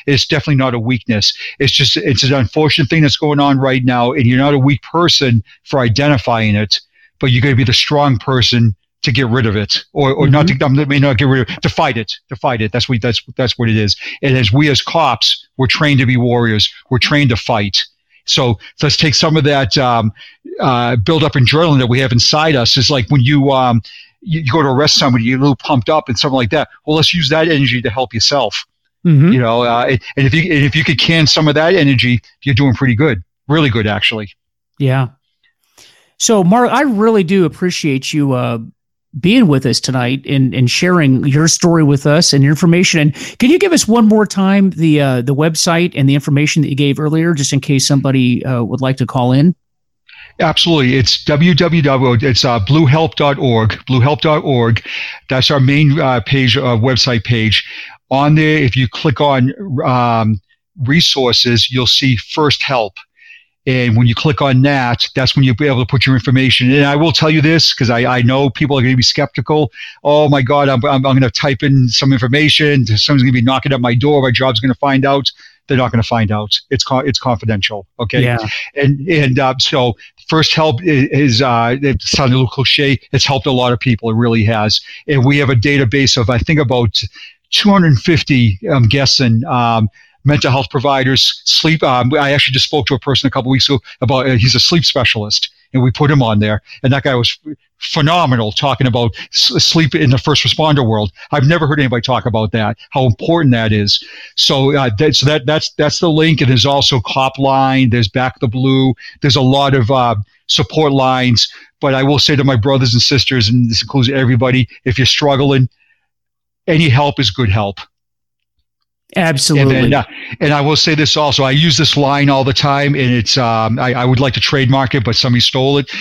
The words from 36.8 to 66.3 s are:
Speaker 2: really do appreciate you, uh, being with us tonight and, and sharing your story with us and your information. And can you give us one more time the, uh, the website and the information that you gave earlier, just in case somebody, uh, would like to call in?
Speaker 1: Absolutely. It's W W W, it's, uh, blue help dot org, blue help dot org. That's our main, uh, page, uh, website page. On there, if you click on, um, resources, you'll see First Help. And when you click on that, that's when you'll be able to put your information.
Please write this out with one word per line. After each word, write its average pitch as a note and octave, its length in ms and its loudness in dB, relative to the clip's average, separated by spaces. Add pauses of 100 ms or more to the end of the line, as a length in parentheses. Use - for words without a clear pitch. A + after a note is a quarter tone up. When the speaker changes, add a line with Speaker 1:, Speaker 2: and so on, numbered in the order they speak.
Speaker 2:
really A3 400 2
do F#3 220 2
appreciate D3 680 -4
you, C#3+ 200 0
uh, B2 260 -2 (600)
being G#3+ 300 4
with C3+ 160 2
us A#2 160 0
tonight C3 460 -4
and, C3+ 280 0
and B2 160 2
sharing D3+ 540 2
your D3 240 2
story E3 340 2
with C#3+ 220 2
us D3+ 300 2
and C#3 100 4
your D3 80 4
information. E3+ 480 2
And D3 140 0 (240)
can A#3+ 100 2
you E4+ 100 4
give F#4 140 0
us - 160 0
one A3+ 180 4
more G#3+ 200 4
time G3 440 2
the, D#3 300 2
uh, B2+ 220 0
the C3+ 120 0
website E3 600 0
and C3+ 120 2
the C3+ 80 4
information D3 460 0
that C3+ 80 0
you C3+ 80 -4
gave C#3+ 240 0
earlier, D#3+ 320 0
just C#3+ 180 -2
in C#3 100 0
case C3+ 260 -2
somebody, C3 580 0
uh, B2+ 180 -2
would B2 200 -6
like C3 160 -2
to B2 80 -2
call B2 260 -2
in? D3 220 2 (840)
Speaker 1:
Absolutely. D#3 580 0
It's - 280 -2
W D#3 300 2
W E3+ 260 0
W, C3 480 2
it's, A#2+ 160 0
uh, A#2+ 220 0
blue D#3 180 2
help D#3 300 2
dot C#3+ 240 0
org, A2+ 480 0
blue B2+ 140 0
help C#3+ 200 0
dot D#3 240 0
org. A#2 400 0 (460)
That's C3 200 0
our D3 100 0
main, C#3+ 380 2
uh, C3 220 0
page, C3 380 0
uh, B2+ 180 0
website A#2+ 480 0
page. A2 420 -2 (440)
On C#3+ 240 2
there, D#3 240 2
if C3+ 180 0
you C3 100 0
click - 360 -4
on, C3+ 320 0 (280)
um, A#2 600 0 (420)
resources, B2 840 0
you'll B2 160 -2
see C3 300 0
First - 460 -2
Help. A#2 360 -4 (720)
And B2 280 0
when A#2+ 100 4
you A#2 80 2
click - 260 -2
on C3 220 2
that, C3 540 0
that's C3 180 -2
when C#3 80 2
you'll B2+ 140 2
be D3+ 100 -2
able B2+ 180 0
to - 60 -8
put B2+ 160 0
your C3+ 80 2
information. B2+ 560 0